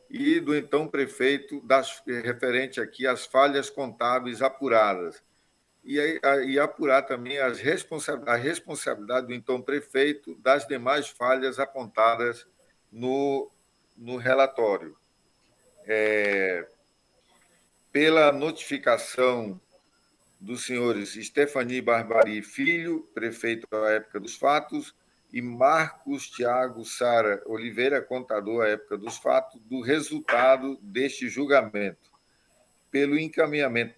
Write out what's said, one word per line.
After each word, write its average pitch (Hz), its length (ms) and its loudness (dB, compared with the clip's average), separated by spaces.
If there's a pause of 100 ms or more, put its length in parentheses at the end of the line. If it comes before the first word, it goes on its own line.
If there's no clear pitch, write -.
e 143 300 0
do 147 160 -2
então 147 320 -2
prefeito 139 760 -2
das, 131 440 2
referente 123 760 -2
aqui 120 240 -6
às 127 200 0
falhas 139 440 4
contábeis 120 720 -2
apuradas. 107 800 2 (600)
E 139 160 -4
aí, 156 240 -2
a, 139 140 4
e 135 220 0
apurar 143 440 2
também 131 340 -8
as 123 220 -2
responsa-, 151 680 -4
a 120 100 2
responsabilidade 127 920 -4
do 120 60 -8
então 127 280 -4
prefeito 143 720 -2
das 139 320 2
demais 135 400 -2
falhas 127 520 0
apontadas 117 880 0 (440)
no, 135 600 -2 (440)
no 120 220 -10
relatório. 120 800 2 (880)
É, 104 800 0 (1200)
pela 151 400 6
notificação 127 1300 -2 (800)
dos 120 260 -10
senhores 117 480 -2
Stefani 127 680 -2
Barbari 110 600 2
Filho, 165 600 -4 (120)
prefeito 113 640 -6
à 107 140 0
época 107 300 -2
dos - 160 -12
fatos, 147 600 -2 (380)
e 123 80 -6
Marcos 139 880 0
Thiago 120 560 -2
Sara 110 600 2
Oliveira, 117 560 -2
contador 113 640 -4
à 107 60 2
época 104 280 -4
dos 107 200 -12
fatos, 131 440 0
do 120 200 -8
resultado 135 1000 2
deste 123 460 -6
julgamento. 113 840 0 (800)
Pelo 143 280 2
encaminhamento 147 800 0